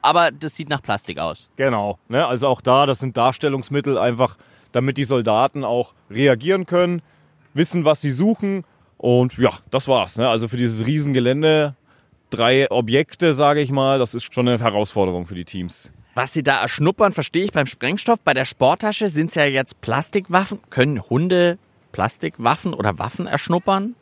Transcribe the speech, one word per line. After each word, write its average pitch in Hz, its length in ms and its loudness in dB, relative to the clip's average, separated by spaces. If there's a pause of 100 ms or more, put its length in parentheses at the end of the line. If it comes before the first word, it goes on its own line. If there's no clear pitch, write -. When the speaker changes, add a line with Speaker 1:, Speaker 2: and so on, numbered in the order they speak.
Speaker 1:
Aber 160 300 2
das 147 240 -10
sieht 147 140 -12
nach 143 120 -4
Plastik 98 380 -6
aus. 78 360 -8
Speaker 2:
Genau, 107 440 -2 (100)
ne? 135 160 0
Also 123 220 -2
auch 131 140 0
da, 135 260 4
das 131 120 0
sind 131 160 -6
Darstellungsmittel 135 840 0
einfach, 120 380 0 (340)
damit 127 260 0
die 139 60 -2
Soldaten 120 600 0
auch 120 300 -2 (160)
reagieren 139 560 2
können, 175 380 0 (500)
wissen, 160 320 0
was 151 160 2
sie 143 100 -2
suchen. 196 520 0 (360)
Und 123 380 2
ja, 117 140 4 (180)
das 131 180 -2
war's, 117 300 0
ne? 120 100 2
Also 113 200 0
für 117 100 -6
dieses 113 300 -2
Riesengelände, 143 880 2 (560)
drei 127 400 2
Objekte, 127 640 2
sage 147 280 2
ich 131 100 -2
mal, 135 280 2
das 120 160 -2
ist - 180 -10
schon 123 140 0
eine 120 120 2
Herausforderung 98 680 -2
für 90 80 -12
die 87 100 -10
Teams. - 480 -12 (220)
Speaker 1:
Was 131 180 -4
sie 156 80 -2
da 131 180 0
erschnuppern, 180 540 0
verstehe 170 300 -4
ich 202 80 -6
beim 143 160 -2
Sprengstoff. 208 540 -2
Bei 151 120 0
der 131 120 0
Sporttasche 196 640 0
sind's 156 260 -2
ja 147 100 4
jetzt 135 360 -2
Plastikwaffen. 185 800 -2 (120)
Können 131 280 0 (100)
Hunde 175 500 2 (320)
Plastikwaffen 120 840 -2
oder 101 240 -2
Waffen - 300 -8
erschnuppern? 190 760 -2